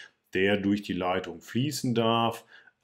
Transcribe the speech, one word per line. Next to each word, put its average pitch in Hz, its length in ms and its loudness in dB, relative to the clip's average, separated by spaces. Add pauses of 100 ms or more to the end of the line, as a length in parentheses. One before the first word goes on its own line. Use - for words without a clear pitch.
(340)
der 98 240 4
durch 101 240 2
die 95 120 -6
Leitung 90 460 -4
fließen 131 560 -4
darf. 117 480 2 (400)